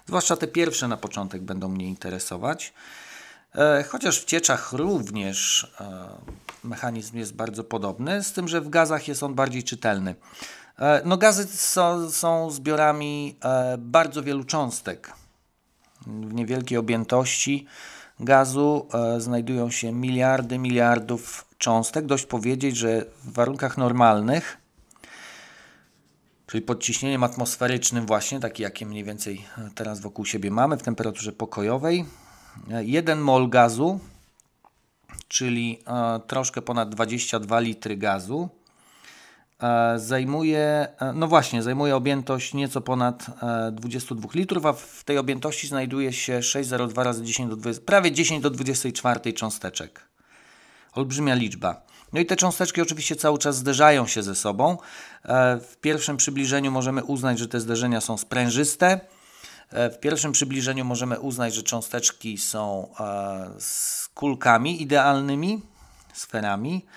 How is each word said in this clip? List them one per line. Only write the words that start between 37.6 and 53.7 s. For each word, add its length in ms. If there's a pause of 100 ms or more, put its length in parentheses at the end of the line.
litry 360
gazu, 520 (1120)
e, 360
zajmuje, 880 (100)
e, 140
no 160
właśnie, 340
zajmuje 340
objętość 580
nieco 260
ponad, 460 (160)
e, 300
dwudziestu 420
dwóch 200
litrów, 320
a 60
w 320
tej 140
objętości 500
znajduje 440
się 300
sześć 260
zero 180
dwa 180
razy 200
dziesięć 260
do 60
dwudziestej, 300
prawie 260
dziesięć 300
do 80
dwudziestej 420
czwartej 420
cząsteczek. 760 (800)
Olbrzymia 420
liczba. 480 (300)
No 80
i 60
te 100
cząsteczki 460
oczywiście 340
cały 220
czas 180
zderzają 500